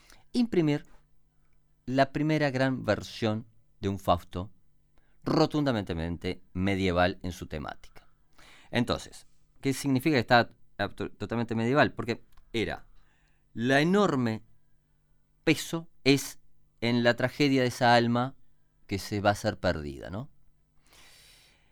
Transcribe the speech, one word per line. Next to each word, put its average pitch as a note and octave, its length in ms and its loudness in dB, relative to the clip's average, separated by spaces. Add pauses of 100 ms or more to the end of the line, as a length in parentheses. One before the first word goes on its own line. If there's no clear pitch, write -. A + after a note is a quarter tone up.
(340)
imprimir E3 520 2 (1000)
la C3+ 260 2
primera D3+ 380 0
gran C3 360 0
versión G#2+ 600 -2 (360)
de G2 80 0
un G2 100 -4
Fausto F2+ 520 -2 (720)
rotundamente G#2 1200 -2 (120)
medieval F#2 680 0
en F#2 100 -8
su - 140 -12
temática. - 640 -12 (640)
Entonces, - 560 -4 (340)
¿qué C3+ 120 0
significa C#3 420 0
que B2 60 4
está A#2+ 280 4 (460)
to-, - 160 -8
totalmente A2+ 420 -4
medieval? A#2 400 2
Porque A2 300 -8 (280)
era F2+ 360 -4 (680)
la B2+ 280 0
enorme D3+ 600 2 (1000)
peso E3 440 -2 (160)
es C3+ 360 2 (420)
en A#2+ 220 0
la A#2+ 120 4
tragedia C3+ 460 0
de B2+ 60 2
esa A#2+ 280 4
alma A#2+ 400 2 (520)
que G2+ 100 -4
se G2+ 240 -4
va G2+ 80 4
a G2+ 40 4
hacer G#2 260 -4
perdida, D2 500 -4
¿no? G#2+ 200 -10 (1400)